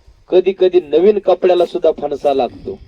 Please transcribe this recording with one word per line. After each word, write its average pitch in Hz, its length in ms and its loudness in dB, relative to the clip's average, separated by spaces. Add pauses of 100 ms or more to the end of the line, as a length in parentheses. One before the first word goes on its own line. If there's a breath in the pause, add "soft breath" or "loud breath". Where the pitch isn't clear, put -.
(280)
कधी 185 300 2
कधी 180 220 2
नवीन 170 380 2
कपड्याला 180 480 0
सुद्धा 170 260 -2
फणसा 143 420 -4
लागतो. 107 540 -6